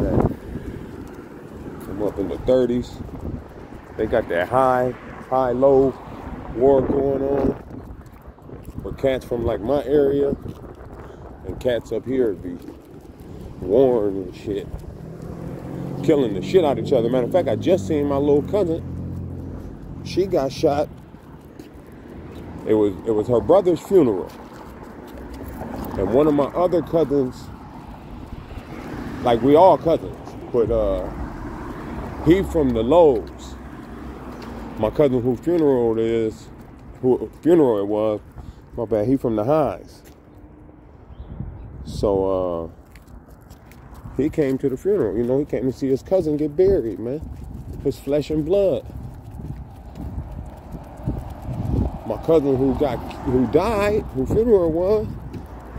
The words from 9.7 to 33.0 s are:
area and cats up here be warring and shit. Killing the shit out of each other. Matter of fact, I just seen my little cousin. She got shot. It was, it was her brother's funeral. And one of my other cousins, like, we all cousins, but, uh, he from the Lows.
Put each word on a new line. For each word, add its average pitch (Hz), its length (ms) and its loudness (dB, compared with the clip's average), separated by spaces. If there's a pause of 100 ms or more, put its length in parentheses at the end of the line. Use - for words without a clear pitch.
area 139 520 4 (1080)
and 92 140 -8
cats 120 320 -2
up 110 140 -4
here 123 260 2
be 87 260 -8 (1000)
warring 104 640 4
and 87 100 -10
shit. 98 340 -6 (1400)
Killing 139 280 4
the 95 80 -2
shit 180 220 6
out 131 160 2
of 107 60 -4
each 101 80 2
other. 117 160 4
Matter 123 160 2
of 113 80 -4
fact, 165 160 4
I 110 80 2
just 170 300 2
seen 143 200 2
my 143 80 2
little 143 280 4
cousin. - 1600 -6
She 175 200 0
got 143 280 0
shot. 147 340 2 (1800)
It 107 80 4
was, 104 200 4 (120)
it 113 60 0
was 107 160 2
her 120 140 4
brother's 170 400 4
funeral. 123 500 4 (1700)
And 98 140 0
one 143 120 6
of 151 80 4
my 143 120 4
other 175 360 2
cousins, 139 540 0 (1900)
like, 120 180 4
we 139 140 8
all 170 220 10
cousins, 131 400 0 (340)
but, 117 200 4
uh, 98 360 2 (1160)
he 180 180 6
from 151 260 0
the 117 120 2
Lows. 127 720 4 (1200)